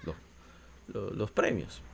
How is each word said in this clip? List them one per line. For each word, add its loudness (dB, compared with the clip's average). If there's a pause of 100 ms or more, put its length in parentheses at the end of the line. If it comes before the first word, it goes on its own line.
lo-, -2 (720)
lo-, -2
los 0
premios. 4 (120)